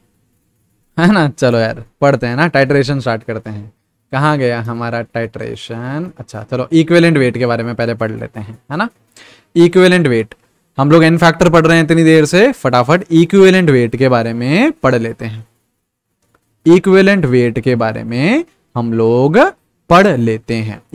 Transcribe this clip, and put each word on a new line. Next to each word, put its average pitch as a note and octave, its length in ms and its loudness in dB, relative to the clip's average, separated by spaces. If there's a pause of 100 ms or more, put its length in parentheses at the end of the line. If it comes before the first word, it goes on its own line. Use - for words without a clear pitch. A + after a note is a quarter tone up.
(1000)
है F3 140 2
ना? E3 160 0
चलो A#2+ 300 -2
यार, A2+ 260 -6 (160)
पढ़ते C#3 260 0
हैं A#2+ 100 -6
ना, D#3 100 -2
टाइट्रेशन C#3 540 -2
स्टार्ट A2+ 220 -6
करते A2 280 -12
हैं। G#2 220 -14 (400)
कहाँ D3 260 -2
गया A#2+ 240 -2
हमारा A#2 400 -8
टाइट्रेशन? A#2 1160 -10
अच्छा, A2 240 -16
चलो, B2 300 -8
इक्विवेलेंट E3 460 2
वेट B2 200 -2
के B2 80 -2
बारे A#2 180 -4
में A#2+ 100 -8
पहले A#2 200 -4
पढ़ A2 160 -6
लेते A2 300 -14
हैं, G#2+ 180 -16 (120)
है D3 60 -10
ना? A3 120 -6 (680)
इक्विवेलेंट F3 500 4
वेट, A2+ 280 -2 (440)
हम C#3 120 2
लोग D#3+ 140 6
एन E3 140 2
फैक्टर E3+ 320 2
पढ़ D#3+ 160 2
रहे E3 100 4
हैं E3 80 2
इतनी E3 200 2
देर D#3+ 200 4
से, G3+ 280 2
फटाफट C3 600 0
इक्विवेलेंट F#3 580 4
वेट A#2+ 260 0
के C3 120 2
बारे A#2 240 -2
में D3 400 -2
पढ़ B2+ 220 -2
लेते A2+ 300 -6
हैं। A2+ 220 -14 (1200)
इक्विवेलेंट F#3+ 580 4
वेट B2 360 0
के B2+ 140 0
बारे A2+ 300 -4
में D3+ 400 -2 (320)
हम A#2 160 -4
लोग A#2+ 460 0 (520)
पढ़ F#3 180 4
लेते A#2 480 -4
हैं, A2 240 -8 (140)